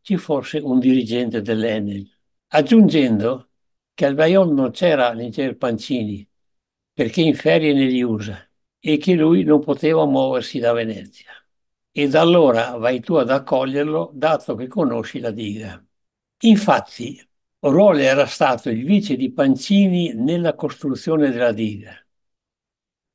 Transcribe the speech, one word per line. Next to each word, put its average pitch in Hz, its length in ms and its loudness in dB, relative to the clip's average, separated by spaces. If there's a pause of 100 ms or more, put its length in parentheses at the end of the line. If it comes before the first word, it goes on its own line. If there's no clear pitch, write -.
ci 190 160 -2
fosse 143 400 -6
un 127 220 0
dirigente 120 640 0
dell'Enel, 107 640 -4 (380)
aggiungendo 139 1040 2 (420)
che - 140 0
al 139 80 -2
Vajont 170 360 4
non 135 200 0
c'era 139 420 0
l'ingegner 120 440 -8
Pancini, 110 680 -6 (640)
perché 135 300 -2
in 160 140 2
ferie 156 380 0
negli 131 280 0
usa, 107 480 -6 (300)
e 151 180 0
che 180 160 0
lui 165 300 2
non 147 160 4
poteva 151 480 0
muoversi 135 500 -2
da 117 160 0
Venezia. 113 560 -8 (600)
"E 143 160 -2
da 151 140 4
allora 127 560 4
vai 120 220 -2
tu 170 140 -4
ad 127 160 2
accoglierlo, 139 840 -2
dato 147 420 -2
che 127 120 -10
conosci 127 520 -4
la 117 100 -8
diga." 104 560 -10 (540)
Infatti, 147 840 0 (360)
Ruoli 156 440 4
era 135 220 2
stato 127 460 -2
il 113 120 -4
vice 190 320 0
di 127 160 -4
Pancini 170 840 0
nella 156 400 -2
costruzione 147 760 -4
della 120 220 0
diga. 107 440 -8 (1200)